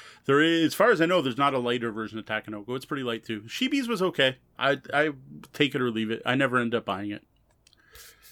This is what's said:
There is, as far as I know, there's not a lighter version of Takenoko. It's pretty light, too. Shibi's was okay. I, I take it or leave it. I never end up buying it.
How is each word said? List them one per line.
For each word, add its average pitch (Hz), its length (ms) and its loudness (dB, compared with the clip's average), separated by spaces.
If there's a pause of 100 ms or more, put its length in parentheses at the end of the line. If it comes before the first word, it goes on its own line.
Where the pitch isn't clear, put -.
(260)
There 139 160 6
is, 165 260 4
as - 60 -2
far 214 160 4
as 180 120 4
I 165 40 6
know, 175 160 4
there's 131 160 -4
not 143 160 2
a 131 60 0
lighter 120 320 -2
version 107 260 -8
of 104 80 -10
Takenoko. 107 520 -8
It's 127 80 -12
pretty 139 180 -6
light, 117 220 -6
too. 110 160 -6
Shibi's 254 480 -2
was 202 120 -2
okay. 139 360 2 (200)
I, 135 220 2 (140)
I 151 160 2 (440)
take 143 220 0
it 131 60 0
or 123 100 0
leave 110 200 -2
it. 113 140 -4
I 123 100 0
never 131 220 2
end 117 160 0
up 113 120 -2
buying 101 260 -4
it. - 120 -12 (1080)